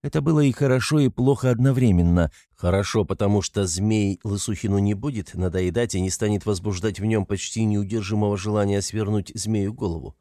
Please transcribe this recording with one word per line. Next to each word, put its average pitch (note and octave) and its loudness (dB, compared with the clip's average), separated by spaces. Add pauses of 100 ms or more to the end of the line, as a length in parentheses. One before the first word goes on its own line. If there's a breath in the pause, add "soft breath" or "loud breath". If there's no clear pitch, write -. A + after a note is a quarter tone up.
Это C#3+ -2
было D3+ 2
и C#3+ 4
хорошо, C3 2
и C3+ 4
плохо B2+ 2
одновременно. G#2+ 4 (240 soft breath)
Хорошо, G2 0
потому G2+ 0
что G2+ -2
змей G2 0
Лысухину G2+ -2
не G2+ 2
будет A2 -8
надоедать F#2 -2
и F#2 0
не F#2 0
станет G#2 -2
возбуждать G2 -4
в G2 -6
нём A2 0
почти G#2+ -4
неудержимого G#2 -2
желания G2+ 0
свернуть G#2 -4
змею G#2 -2
голову. E2 -6